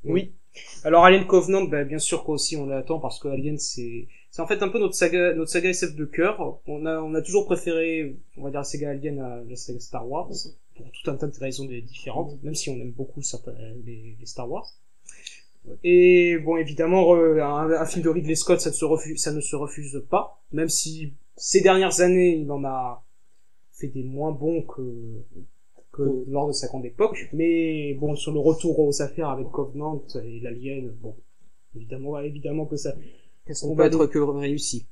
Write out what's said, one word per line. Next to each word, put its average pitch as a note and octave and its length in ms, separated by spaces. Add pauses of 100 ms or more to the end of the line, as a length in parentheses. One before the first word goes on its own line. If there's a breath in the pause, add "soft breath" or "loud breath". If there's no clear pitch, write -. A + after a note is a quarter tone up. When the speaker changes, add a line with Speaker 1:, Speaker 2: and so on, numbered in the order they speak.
Speaker 1:
Oui. D#3+ 300 (500 loud breath)
Alors, E3 200
Alien F#3 220
Covenant, F#3+ 380
bah, D3 200
bien D3 140
sûr - 260
qu'aussi D#3 320
on C#3 120
l'attend C#3 320
parce - 200
que - 80
Alien, C#3 300
c'est, A#2 500 (220 soft breath)
c'est - 120
en D#3+ 60
fait G3+ 140
un G3 80
peu G3+ 100
notre F#3+ 140
saga, F3 400
notre D#3+ 160
saga F3+ 200
S F3+ 220
F D3+ 40
de D3+ 100
cœur. D#3+ 640
On D3+ 180
a, D#3+ 160
on D#3 140
a D#3+ 60
toujours F#3 240
préféré, E3 720 (220)
on C#3 60
va C#3 80
dire, C#3+ 80
la C#3+ 40
saga C#3+ 280
Alien C#3 280
à B2 300
la B2 60
saga A#2+ 240
Star A#2+ 280
Wars, D3+ 220 (460)
pour B2 160
tout - 200
un C#3 40
tas D3 120
de C3+ 120
raisons C3+ 260
des-, B2 160
différentes, C#3 600
même D3+ 120
si - 140
on C3+ 60
aime B2 160
beaucoup C3 320
certains, A#2+ 300 (320)
les, A2+ 340
les A#2 60
Star A#2+ 240
Wars. - 180 (1160 loud breath)
Et F3 560
bon, D#3+ 180
évidemment, E3 580
euh, D#3+ 260
un, D3 300
un D#3+ 140
film E3 180
de E3 60
Ridley D#3+ 260
Scott, F3 240
ça E3 100
ne D3 60
se - 100
refu-, D#3 320
ça - 140
ne D3+ 80
se C#3+ 160
refuse C#3+ 540
pas, - 420
même D#3+ 180
si D#3 440 (240)
ces - 240
dernières F#3+ 400
années, F3+ 340
il D3 160
en C#3+ 140
a B2+ 380 (680)
fait - 160
des C3 160
moins C#3 280
bons D3+ 300
que, - 200 (1120)
que C#3+ 100
Speaker 2:
Mm. C3 280
Speaker 1:
lors C#3+ 160
de - 60
sa - 140
grande C3 180
époque. - 480
Mais D#3+ 600
bon, D3 220
sur D3+ 180
le D3+ 60
retour D#3 400
aux D3 220
affaires D3 280
avec C3 220
Covenant C#3+ 520 (200)
et A#2 180
l'Alien, B2 480 (120)
bon, A2 140 (600)
évidemment, C3+ 440
évidemment D3 460
que D3+ 100
ça, C#3+ 160 (540 loud breath)
Speaker 2:
Que D#3 80
ça C#3+ 140
Speaker 1:
on D3+ 40
Speaker 2:
ne D#3 60
Speaker 1:
va E3 60
Speaker 2:
peut D#3 120
être D#3+ 40
Speaker 1:
donc D3 120
Speaker 2:
que D#3 80
réussi C#3+ 720